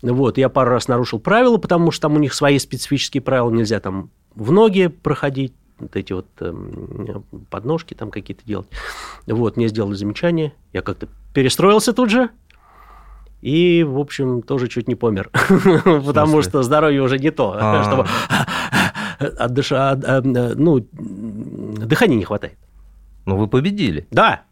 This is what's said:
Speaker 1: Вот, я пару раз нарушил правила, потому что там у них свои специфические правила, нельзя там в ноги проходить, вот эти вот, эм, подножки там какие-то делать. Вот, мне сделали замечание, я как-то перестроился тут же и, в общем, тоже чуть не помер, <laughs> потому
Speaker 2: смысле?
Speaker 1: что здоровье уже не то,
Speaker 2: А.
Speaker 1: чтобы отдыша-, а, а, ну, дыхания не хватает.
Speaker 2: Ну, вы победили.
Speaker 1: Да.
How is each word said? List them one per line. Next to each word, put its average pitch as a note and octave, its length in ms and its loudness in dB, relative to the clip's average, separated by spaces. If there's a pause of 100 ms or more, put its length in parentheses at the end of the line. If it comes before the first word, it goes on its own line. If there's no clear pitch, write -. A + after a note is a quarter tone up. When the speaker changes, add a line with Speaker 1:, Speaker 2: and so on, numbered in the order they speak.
Speaker 1:
Вот, B2 360 2
я C3 100 4
пару B2+ 220 2
раз B2 180 0
нарушил A#2+ 320 0
правила, A#3 380 4
потому E3+ 320 2
что - 120 -6
там D3+ 140 2
у - 20 4
них C#3+ 160 2
свои C#3+ 240 4
специфические - 640 -4
правила, B2 300 0
нельзя A2+ 300 0
там F#2+ 300 -8 (240)
в A2 160 -6
ноги G3 360 4
проходить, C#3 640 -4 (260)
вот - 180 -12
эти G2 180 -6
вот, F#2 120 -8 (140)
эм, G2 840 -10 (260)
подножки D3 440 -6
там G#2+ 160 -12
какие-то - 360 -14
делать. G2 220 -8 (580)
Вот, A2+ 320 -2
мне A#2 100 2
сделали G#2+ 260 -2
замечание, D3 600 -4 (180)
я F#2 100 -4
как-то - 260 -8 (260)
перестроился F#3+ 580 2
тут B3 180 2
же A#3 200 2 (1120)
и, E3+ 420 4
в C3+ 140 -2
общем, C3 440 -2
тоже B2 260 -2
чуть A#2 200 -4
не - 60 0
помер, G#2 360 -2
<laughs> F#3 540 4
потому D3+ 500 4
Speaker 2:
смысле? D3+ 160 6
Speaker 1:
что C#3+ 120 2
здоровье C#3+ 400 2
уже C3+ 160 0
не D3 120 0
то, A2+ 300 -2
Speaker 2:
А. G#2 240 2
Speaker 1:
чтобы G#2 240 0 (1300)
отдыша-, B2 380 -2
а, C3+ 260 0
а, C3 200 2
ну, B2+ 680 2
дыхания G#2+ 1200 -4
не G2 80 0
хватает. - 320 -8 (680)
Speaker 2:
Ну, F#2+ 100 0
вы G#2 100 0
победили. C3+ 640 -2
Speaker 1:
Да. G3+ 420 2